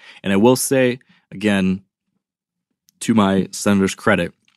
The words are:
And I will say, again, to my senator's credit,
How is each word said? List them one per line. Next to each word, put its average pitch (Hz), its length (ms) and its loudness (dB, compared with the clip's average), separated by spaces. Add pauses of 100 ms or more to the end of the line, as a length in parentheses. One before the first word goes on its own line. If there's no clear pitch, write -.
(220)
And 95 100 -4
I 98 40 2
will 120 180 4
say, 127 460 -2 (320)
again, 95 500 -2 (1160)
to 117 140 -2
my 98 360 0
senator's 98 440 -2
credit, 87 400 -2 (220)